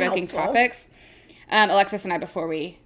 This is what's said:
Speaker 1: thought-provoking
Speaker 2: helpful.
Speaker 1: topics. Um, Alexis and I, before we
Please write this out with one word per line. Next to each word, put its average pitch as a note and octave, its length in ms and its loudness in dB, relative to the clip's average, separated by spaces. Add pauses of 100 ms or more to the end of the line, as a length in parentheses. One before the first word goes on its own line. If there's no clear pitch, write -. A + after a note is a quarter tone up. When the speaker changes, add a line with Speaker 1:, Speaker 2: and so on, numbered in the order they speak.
Speaker 1:
thought-provoking F#3+ 280 -2
Speaker 2:
helpful. D#3+ 260 -2
Speaker 1:
topics. A#3+ 340 2 (600)
Um, G#3 180 4
Alexis G3 360 2
and F#3 100 -4
I, - 20 -2
before E3+ 320 -6
we D#3+ 380 -8